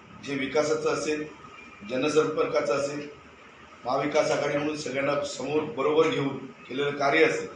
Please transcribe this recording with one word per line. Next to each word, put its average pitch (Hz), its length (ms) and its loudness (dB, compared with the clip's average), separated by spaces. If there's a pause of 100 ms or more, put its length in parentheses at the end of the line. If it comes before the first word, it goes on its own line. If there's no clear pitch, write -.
(260)
जे 139 100 -4
विकासाचं 151 540 2
असेल, 151 380 -2 (600)
जनसंपर्काचं 147 840 2
असेल, 143 520 -4 (600)
महाविकास 147 460 2
आघाडी 143 260 0
म्हणून 151 200 -2
सगळ्यांना 139 480 -2
समोर 143 360 -2
बरोबर 151 480 2
घेऊन 139 360 -2
केलेलं 143 460 -6
कार्य 147 320 4
असेल - 320 2